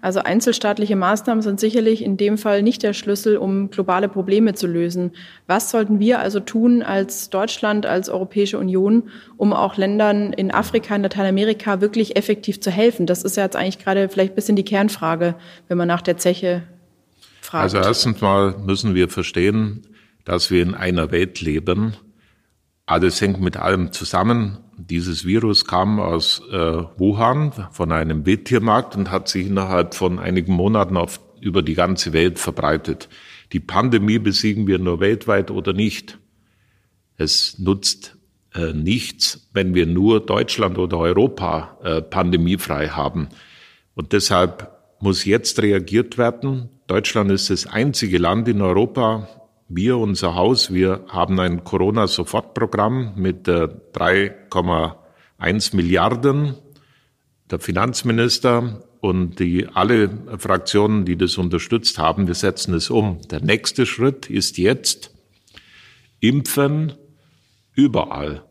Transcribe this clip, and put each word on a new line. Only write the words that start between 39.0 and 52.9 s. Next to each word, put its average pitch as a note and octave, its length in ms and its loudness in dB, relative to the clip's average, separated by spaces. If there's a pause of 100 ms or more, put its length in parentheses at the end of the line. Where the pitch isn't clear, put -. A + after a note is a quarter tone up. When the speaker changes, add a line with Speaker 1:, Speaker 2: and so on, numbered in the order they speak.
Speaker 2:
wenn F#2 220 0
wir F2 120 4
nur G2 400 4
Deutschland G2+ 520 0
oder E2+ 200 -2
Europa, E2+ 840 0
äh, D#2+ 180 -2
pandemiefrei F2 840 0
haben. D2 400 -4 (680)
Und - 180 -8
deshalb F#2 600 0 (260)
muss G2 260 0
jetzt A2 380 0
reagiert G2+ 560 0
werden. A#2+ 500 -2 (200)
Deutschland G2 420 0
ist G2 200 0
das F#2 160 -2
einzige G#2+ 520 0
Land G2+ 300 2
in G#2+ 120 0
Europa, G#2 680 0 (460)
wir, A2+ 220 2
unser G2 380 0
Haus, G#2 400 2
wir F#2 340 2
haben F#2 320 0
ein F2 240 -2
Corona-Sofortprogramm G#2 1500 -2